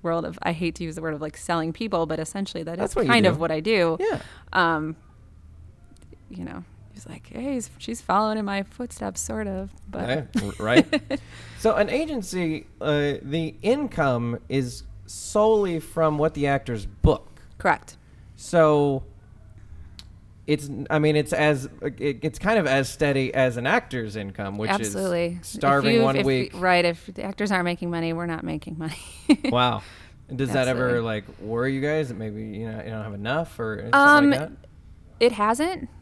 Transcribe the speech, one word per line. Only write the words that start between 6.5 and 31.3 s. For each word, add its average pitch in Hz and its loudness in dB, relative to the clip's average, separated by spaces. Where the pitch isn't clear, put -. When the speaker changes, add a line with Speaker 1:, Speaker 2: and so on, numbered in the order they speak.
Speaker 1:
he's - -18
like, - -16
"Hey, 269 -4
he's, 240 -6
she's 233 -8
following 214 2
in 208 -2
my 196 -2
footsteps, 202 -8
sort 214 -4
of." 190 -6
But - -6
Speaker 2:
Yeah, 143 0
r-, 101 -6
right. - -2
Speaker 1:
<laughs> - -18
Speaker 2:
So 220 0
an 165 0
agency, 190 -4
uh, 143 0
the 160 -4
income 139 0
is 127 -2
solely 208 2
from 156 0
what 160 2
the 143 0
actors 135 0
book. - 0
Speaker 1:
Correct. - 0
Speaker 2:
So 147 4
it's, 147 0
I 156 4
mean, 151 4
it's 151 2
as, 151 2
it, 139 -2
it's - -4
kind 220 2
of 175 4
as 135 2
steady 135 0
as 127 4
an 123 -2
actor's 127 -2
income, 98 -6
which 107 -2
Speaker 1:
Absolutely. 175 -2
Speaker 2:
is - -14
starving 139 2
Speaker 1:
If 233 6
you, 226 6
Speaker 2:
one 135 4
Speaker 1:
if 135 2
Speaker 2:
week. 131 2
Speaker 1:
we, 180 -12
right. 180 4
If 170 -2
the - -10
actors 196 -4
aren't 180 2
making 175 -2
money, 165 -2
we're 170 -4
not 165 -6
making 160 -8
money. 160 -6
<laughs> - 4
Speaker 2:
Wow. 123 2
Does 127 -2
that 131 2
ever, 127 2
Speaker 1:
Absolutely. 120 2
Speaker 2:
like, 104 -6